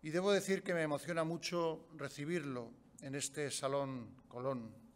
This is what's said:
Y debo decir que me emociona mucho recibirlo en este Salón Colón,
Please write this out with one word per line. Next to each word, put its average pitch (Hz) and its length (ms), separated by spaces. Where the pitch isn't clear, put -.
Y 156 100
debo 185 200
decir 190 300
que 180 140
me 165 80
emociona 151 400
mucho 165 720
recibirlo 143 760
en 135 140
este 143 340
Salón 135 760
Colón, 123 440